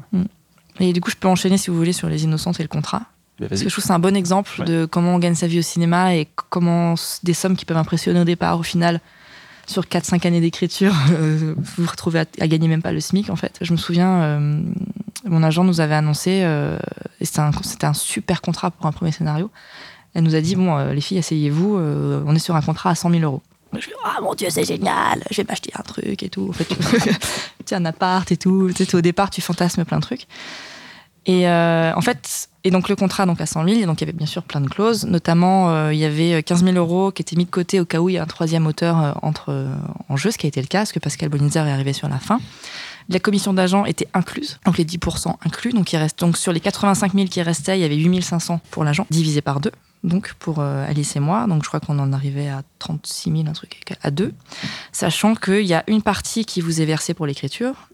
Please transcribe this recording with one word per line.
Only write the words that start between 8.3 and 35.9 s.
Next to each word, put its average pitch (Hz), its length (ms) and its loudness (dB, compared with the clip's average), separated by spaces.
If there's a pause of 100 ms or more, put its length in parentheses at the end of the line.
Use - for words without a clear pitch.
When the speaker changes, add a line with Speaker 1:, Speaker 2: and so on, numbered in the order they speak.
Speaker 1:
au 165 40 -4
final, 170 360 2 (640)
sur - 220 -4
quatre, 175 160 -2
cinq 180 220 0
années 170 160 4
d'écriture, 180 520 2 (100)
<laughs> 147 100 6
euh, 156 420 2
vous - 300 -4
vous - 40 -2
retrouvez 165 300 -2
à, 160 60 2 (160)
à 165 80 2
gagner 160 180 4
même 160 140 2
pas 180 100 -4
le 156 80 0
smic 196 300 0
en 175 80 -2
fait. - 240 -6
Je 170 100 -2
me 170 60 2
souviens, 175 440 2
euh, 147 400 0 (600)
mon 165 180 2
agent 160 220 4
nous 180 160 4
avait 151 160 2
annoncé, 151 480 2
euh, 151 340 0 (440)
et - 40 -2
c'était - 140 -2
un, 151 120 4 (100)
c'était - 240 -6
un 147 80 2
super - 480 -2
contrat 175 300 -4
pour - 160 -6
un 151 40 0
premier 156 220 -2
scénario. 160 380 -2 (640)
Elle 165 120 2
nous 160 100 4
a 156 60 4
dit, « 175 160 0
Bon, 180 200 2
euh, 139 140 0
les 143 80 0
filles, 190 200 -2
asseyez-vous, 160 580 2
euh, 143 500 -2
on 151 80 4
est 160 40 4
sur 165 180 0
un 151 40 2
contrat 160 280 -2
à 165 60 4
cent 175 120 -2
mille 170 160 4
euros. » 143 180 -2 (320)
Je 226 60 -6
fais, « - 140 -12 (120)
Ah - 160 -4
mon - 120 -2
Dieu, 190 160 -4
c'est - 160 0
génial, - 680 -2
je - 60 -2
vais 196 100 -2
m'acheter - 320 -8
un - 40 -10
truc - 400 -8
et 190 40 -8
tout. » 190 220 -6
En - 20 -6
fait, 170 140 -4
<laughs> - 100 -4
tu - 0 - (880)
sais, 208 100 -4
un 175 100 0
appart 185 480 0
et - 40 4
tout. 190 380 4
Tu 190 80 0
sais, 185 140 0
au 170 40 6
départ, 175 280 2
tu - 100 -8
fantasmes 175 460 0
plein 156 140 0
de 156 40 0
trucs. - 240 -8 (1000)
Et, 180 220 4
euh, 165 480 4
en 170 60 0
fait, - 480 -4 (160)
et 185 60 4
donc 180 180 2
le 196 80 2
contrat 196 280 0
donc 175 140 2
à 160 60 -4
cent 160 180 -2
mille, 220 180 4
et 190 40 2
donc 160 160 0
il - 40 0
y 151 40 -4
avait 165 80 -8
bien 147 80 -2
sûr 165 180 -6
plein - 160 -6
de 139 80 0
clauses, 208 380 0
notamment, 180 640 4
euh, 156 240 2